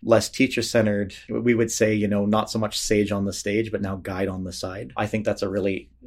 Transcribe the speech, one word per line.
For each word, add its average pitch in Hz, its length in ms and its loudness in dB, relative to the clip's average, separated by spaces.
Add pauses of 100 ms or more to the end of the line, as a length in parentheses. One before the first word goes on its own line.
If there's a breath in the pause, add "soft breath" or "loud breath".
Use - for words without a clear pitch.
less 113 260 4
teacher-centered, 104 840 2 (120)
we 117 280 2
would 117 160 2
say, 110 240 2
you 104 120 2
know, 101 200 2
not 107 240 2
so 113 80 -2
much 107 200 -2
sage 104 320 2
on 98 140 0
the 95 80 -2
stage, 107 380 -2
but 101 100 -4
now 98 140 -4
guide 95 320 -4
on 92 160 -6
the 90 100 -8
side. 95 420 -10
I 107 120 0
think 107 180 -2
that's 104 160 -2
a 101 80 0
really 98 400 -2 (180)